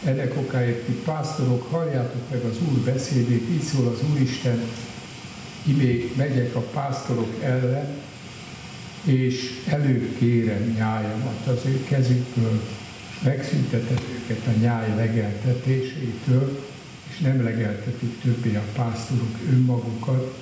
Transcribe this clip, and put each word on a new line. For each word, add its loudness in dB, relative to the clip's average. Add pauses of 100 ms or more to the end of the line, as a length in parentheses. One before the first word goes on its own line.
Ennek 0
okáért, 0
ti -2
pásztorok, 0
halljátok -2
meg -2
az -2 (140)
Úr 4
beszédét, 2
így 2
szól 2
az 0 (120)
Úristen: 2 (1040)
„Imé 4
megyek 2
a 0
pásztorok -2
ellen, 0 (1080)
és 0
előkérem 2
nyájamat -2
az 2
ő 0
kezükből, 2 (500)
és -12
megszüntetem 2 (160)
őket -4
a 4
nyáj 2
legeltetésétől, 0 (460)
és -12
nem 2
legeltetik -2
többé 2
a 0 (100)
pásztorok -2 (140)
önmagukat 2